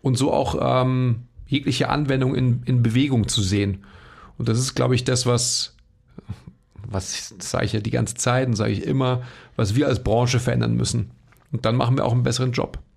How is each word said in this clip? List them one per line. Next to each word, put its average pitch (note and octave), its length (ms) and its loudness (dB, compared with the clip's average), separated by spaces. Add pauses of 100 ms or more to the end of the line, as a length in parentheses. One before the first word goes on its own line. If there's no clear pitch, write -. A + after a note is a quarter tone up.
und C3 160 0
so C#3 140 2
auch, B2+ 520 0
ähm, B2+ 400 0 (220)
jegliche C#3+ 440 -2
Anwendung C3+ 460 0
in, B2 280 2
in B2 180 2
Bewegung A#2 460 2
zu - 140 -2
sehen. G2 420 0 (540)
Und A#2 100 -2
das A2+ 100 2
ist, C3 160 -2
glaub B2 200 2
ich, B2 100 2
das, B2+ 220 0
was, - 500 0 (1120)
was - 520 -8
sag - 240 -4
ich - 100 -2
ja G#2+ 80 -2
die - 100 -4
ganze B2 240 -2
Zeit B2+ 320 0
und A#2 80 0
sag A2 140 0
ich G#2 160 -2
immer, B2+ 380 0 (340)
was G#2+ 180 0
wir C#3+ 120 2
als C3 140 0
Branche B2 380 2
verändern A#2 360 0
müssen. A#2+ 360 -2 (400)
Und A#2+ 140 -4
dann A2+ 100 2
machen B2+ 220 2
wir - 80 0
auch A#2+ 80 2
einen B2 100 2
besseren B2 300 0
Job. - 260 -4 (180)